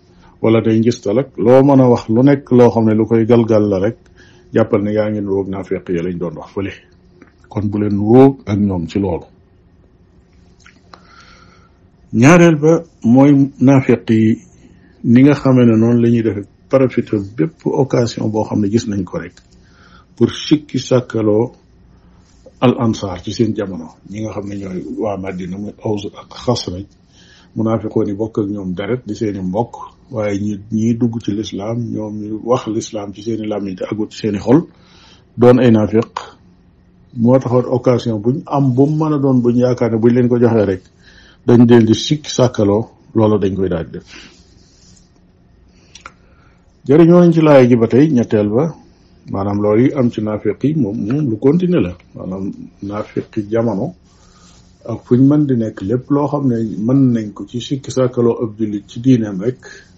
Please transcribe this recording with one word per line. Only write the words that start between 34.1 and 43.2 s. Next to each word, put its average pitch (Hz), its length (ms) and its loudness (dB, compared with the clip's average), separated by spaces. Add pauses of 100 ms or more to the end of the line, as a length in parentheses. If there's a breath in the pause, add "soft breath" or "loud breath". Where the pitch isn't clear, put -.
ci - 80 -20
seeni 101 200 -4
xol, 123 240 2 (760 soft breath)
doon 123 220 6
ay 123 120 4
naafiq, 107 580 0 (840)
Moo 123 260 2
taxoon 123 280 0
occasion 120 520 -2
buñ 120 260 -2
am, 139 280 0
bu 131 120 4
mu 156 100 -2
mën 156 180 -2
a 147 60 -2
doon, 135 220 2
buñ 120 160 0
yaakaar 123 340 0
ne 113 60 -2
buñ 117 160 2
leen 120 160 2
ko 120 100 0
joxee 113 260 2
rek, 95 160 -4 (640 soft breath)
dañ 120 220 6
leen 117 180 8
di 110 80 4
sikk 151 360 -4
sàkkaloo, 110 540 0 (320)
loola 107 220 2